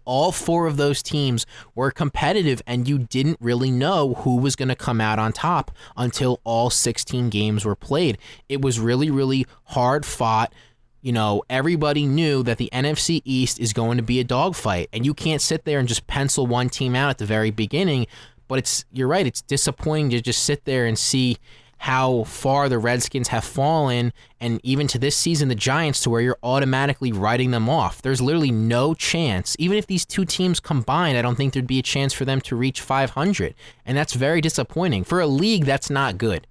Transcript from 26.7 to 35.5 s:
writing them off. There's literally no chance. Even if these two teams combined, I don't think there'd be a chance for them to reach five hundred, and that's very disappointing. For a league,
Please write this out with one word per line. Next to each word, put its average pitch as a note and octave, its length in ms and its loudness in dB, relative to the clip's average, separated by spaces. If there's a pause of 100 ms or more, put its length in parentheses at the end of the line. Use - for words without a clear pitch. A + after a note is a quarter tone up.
writing A#2 380 2
them A#2 180 0
off. C3 320 0
There's C3 220 0
literally D3 280 2
no A#2+ 440 2
chance. C#3 640 -2
Even F3+ 180 2
if G#3 100 -2
these F#3 200 -2
two - 180 -2
teams F3+ 340 0
combined, C#3+ 600 0
I A#2+ 40 0
don't A#2+ 120 0
think C3+ 180 0
there'd B2+ 140 -2
be C3 140 0
a - 20 0
chance C#3 320 0
for C#3 100 -4
them C3 160 0
to - 160 -4
reach C3 240 -2
five C3+ 300 0
hundred, C#3+ 440 -2 (300)
and B2+ 100 -2
that's D3 200 -2
very C#3+ 260 2
disappointing. D3 640 -2
For F3+ 160 0
a E3 60 2
league, D#3+ 400 2